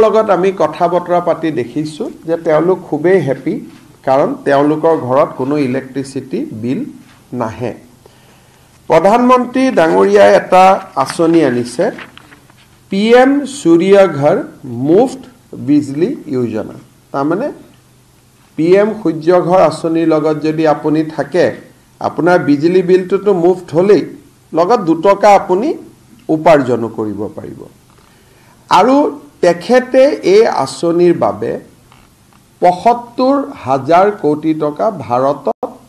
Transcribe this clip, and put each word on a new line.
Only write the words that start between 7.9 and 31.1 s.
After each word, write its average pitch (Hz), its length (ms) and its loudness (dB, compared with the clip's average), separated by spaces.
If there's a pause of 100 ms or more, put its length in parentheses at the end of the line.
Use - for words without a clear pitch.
প্ৰধানমন্ত্ৰী 247 760 2 (140)
ডাঙৰীয়াই 196 520 4 (100)
এটা 185 240 4 (380)
আঁচনি 165 380 0 (100)
আনিছে, 120 340 -4 (1080)
পি 196 100 -2 (180)
এম 269 100 4 (280)
সূৰ্য 170 360 4 (240)
ঘৰ 151 180 2 (520)
মুফ্ত 220 320 2 (480)
বিজলী 147 420 0 (240)
যোজনা। 110 420 -6 (360)
তাৰমানে 165 360 -4 (1080)
পি 156 100 -2 (140)
এম 214 80 2 (140)
সূৰ্য 156 260 -4 (200)
ঘৰ 185 120 4 (100)
আঁচনিৰ 165 440 -2
লগত 156 220 0 (100)
যদি 156 160 -2 (120)
আপুনি 147 260 -2 (140)
থাকে, 151 300 -2 (560)
আপোনাৰ 170 380 0 (100)
বিজলী 165 320 2 (100)
বিলটোতো 190 400 0 (140)
মুফ্ত 180 220 0 (100)
হ'লেই, 180 260 4 (500)
লগত 180 360 0
দুটকা 196 400 2 (120)
আপুনি 208 280 -2 (600)
উপাৰ্জনো 143 680 0
কৰিব 107 240 -6 (160)
পাৰিব। - 240 -14 (1200)
আৰু 254 180 4 (460)
তেখেতে 247 600 2 (320)
এই 214 80 6 (220)
আঁচনিৰ 170 500 0 (100)